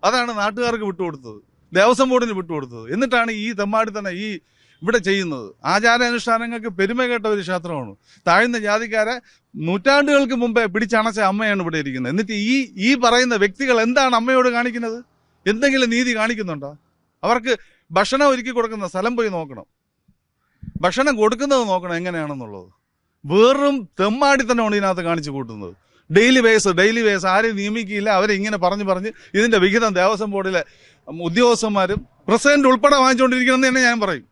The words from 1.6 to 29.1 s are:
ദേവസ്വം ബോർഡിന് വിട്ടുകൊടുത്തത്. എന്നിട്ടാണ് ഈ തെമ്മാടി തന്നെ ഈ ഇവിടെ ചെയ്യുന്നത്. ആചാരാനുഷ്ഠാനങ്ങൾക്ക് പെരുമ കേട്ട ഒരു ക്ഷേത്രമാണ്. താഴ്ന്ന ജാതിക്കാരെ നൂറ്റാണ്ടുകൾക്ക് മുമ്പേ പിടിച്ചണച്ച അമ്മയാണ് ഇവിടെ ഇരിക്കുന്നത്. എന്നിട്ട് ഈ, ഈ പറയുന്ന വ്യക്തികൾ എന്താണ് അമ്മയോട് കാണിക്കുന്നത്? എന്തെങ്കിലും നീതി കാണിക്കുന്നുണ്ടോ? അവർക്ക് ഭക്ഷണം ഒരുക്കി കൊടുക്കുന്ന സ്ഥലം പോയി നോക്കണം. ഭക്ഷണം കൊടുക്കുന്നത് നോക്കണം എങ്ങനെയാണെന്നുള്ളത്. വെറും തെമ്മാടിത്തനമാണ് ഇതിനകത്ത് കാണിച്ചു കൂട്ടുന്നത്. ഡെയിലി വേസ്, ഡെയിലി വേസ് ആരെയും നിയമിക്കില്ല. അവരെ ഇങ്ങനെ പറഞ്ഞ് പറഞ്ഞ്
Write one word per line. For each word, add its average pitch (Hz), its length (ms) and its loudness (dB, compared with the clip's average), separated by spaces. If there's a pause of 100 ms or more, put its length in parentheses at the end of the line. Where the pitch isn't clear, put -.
ദേവസ്വം 247 340 4
ബോർഡിന് 240 280 0
വിട്ടുകൊടുത്തത്. 135 460 -8 (100)
എന്നിട്ടാണ് 233 360 0 (120)
ഈ 220 40 -4 (120)
തെമ്മാടി 220 380 -2
തന്നെ 196 140 -8 (120)
ഈ 214 40 -8 (560)
ഇവിടെ 214 240 0
ചെയ്യുന്നത്. 170 400 -2 (260)
ആചാരാനുഷ്ഠാനങ്ങൾക്ക് 233 1040 0
പെരുമ 220 220 0 (100)
കേട്ട 226 140 -4 (100)
ഒരു 202 120 -4
ക്ഷേത്രമാണ്. 165 440 -6 (360)
താഴ്ന്ന 233 380 4
ജാതിക്കാരെ 220 500 -2 (520)
നൂറ്റാണ്ടുകൾക്ക് 277 760 2
മുമ്പേ 233 200 2 (100)
പിടിച്ചണച്ച 220 460 0 (100)
അമ്മയാണ് 202 360 -2
ഇവിടെ 160 180 -2
ഇരിക്കുന്നത്. 127 300 -4
എന്നിട്ട് 208 220 -2 (160)
ഈ, 262 40 2 (320)
ഈ - 20 2 (160)
പറയുന്ന 240 380 2
വ്യക്തികൾ 240 420 0
എന്താണ് 254 340 2
അമ്മയോട് 254 380 2
കാണിക്കുന്നത്? 233 420 -6 (520)
എന്തെങ്കിലും 262 440 2
നീതി 247 240 0
കാണിക്കുന്നുണ്ടോ? 185 520 -6 (540)
അവർക്ക് 233 300 0 (420)
ഭക്ഷണം 269 360 2
ഒരുക്കി 247 240 -6
കൊടുക്കുന്ന 220 340 -4
സ്ഥലം 214 260 -4
പോയി 226 200 -2
നോക്കണം. 135 280 -12 (1200)
ഭക്ഷണം 262 360 2
കൊടുക്കുന്നത് 247 500 2
നോക്കണം 180 300 -2
എങ്ങനെയാണെന്നുള്ളത്. 139 680 -8 (640)
വെറും 277 420 4 (240)
തെമ്മാടിത്തനമാണ് 233 800 2
ഇതിനകത്ത് 185 300 -2
കാണിച്ചു 156 280 -4
കൂട്ടുന്നത്. 107 360 -10 (420)
ഡെയിലി 247 300 6
വേസ്, 214 340 4
ഡെയിലി 226 280 4
വേസ് 190 260 0
ആരെയും 220 260 0
നിയമിക്കില്ല. 208 580 -4
അവരെ 208 220 2
ഇങ്ങനെ 214 260 -4
പറഞ്ഞ് 202 260 -2
പറഞ്ഞ് 190 200 -4 (260)